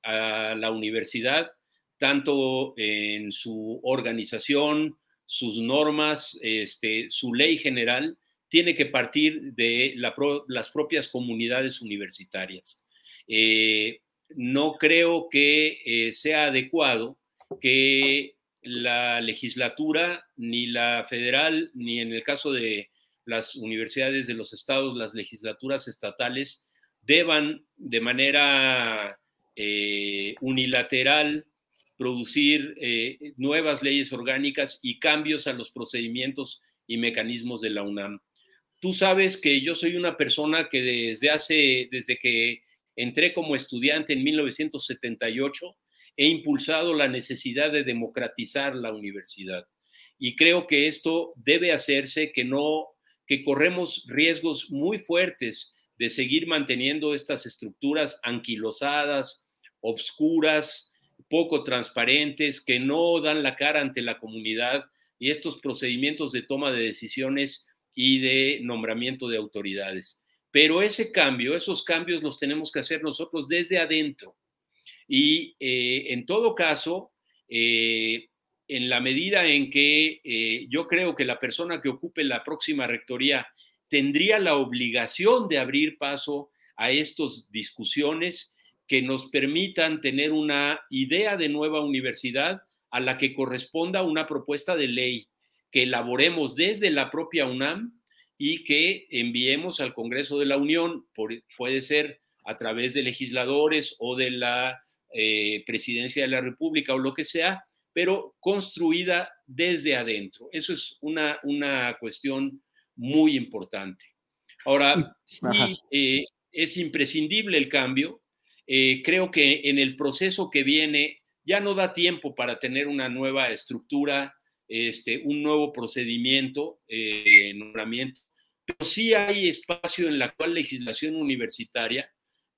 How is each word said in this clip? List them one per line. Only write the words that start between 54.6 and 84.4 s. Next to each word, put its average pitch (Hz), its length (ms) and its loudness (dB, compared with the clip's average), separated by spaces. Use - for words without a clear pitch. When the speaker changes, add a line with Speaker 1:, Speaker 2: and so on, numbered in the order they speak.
Speaker 1:
muy 160 280 -2
fuertes 165 800 -4
de 117 140 -2
seguir 139 360 0
manteniendo 147 640 -2
estas 139 320 -6
estructuras 139 800 -4
anquilosadas, 120 1300 -4
obscuras, 151 1120 0
poco 165 360 2
transparentes, 139 1000 0
que 123 140 0
no 165 420 2
dan 151 220 0
la 131 140 -2
cara 147 240 2
ante 131 200 -4
la 117 200 -6
comunidad, 113 640 -4
y 131 120 0
estos 151 300 -6
procedimientos 135 720 -2
de 123 120 -4
toma 139 280 -2
de 117 140 0
decisiones 131 800 -4
y 131 280 4
de 135 420 2
nombramiento 120 640 -4
de 113 100 -2
autoridades. 98 840 -8
Pero 156 300 8
ese 208 280 2
cambio, 135 460 2
esos 175 260 -4
cambios 165 400 -2
los 143 160 -6
tenemos 147 320 -4
que - 80 -4
hacer 151 240 -4
nosotros 151 460 -6
desde 175 300 0
adentro. 156 580 -2
Y, 147 500 2
eh, 127 540 -2
en 123 140 -4
todo 220 280 2
caso, 165 560 0
eh, 113 800 2
en 127 200 -2
la 123 120 2
medida 170 480 2
en 143 200 4
que, 147 540 4
eh, 113 460 -2
yo 160 180 -2
creo 170 300 0
que 139 80 0
la 123 160 -2
persona 165 420 -4
que 135 60 -2
ocupe 160 340 -6
la 123 220 -2
próxima 147 420 -4
rectoría 123 640 -2
tendría 151 480 4
la 170 180 4